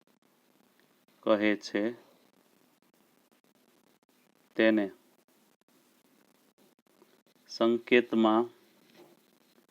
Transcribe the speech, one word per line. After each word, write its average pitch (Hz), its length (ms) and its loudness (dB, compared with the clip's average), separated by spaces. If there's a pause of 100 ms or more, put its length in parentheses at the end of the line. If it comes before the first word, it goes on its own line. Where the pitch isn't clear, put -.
(1200)
કહે 107 340 0
છે. 104 360 -6 (2750)
તેને 107 360 0 (2500)
સંકેતમાં 117 1120 0 (1080)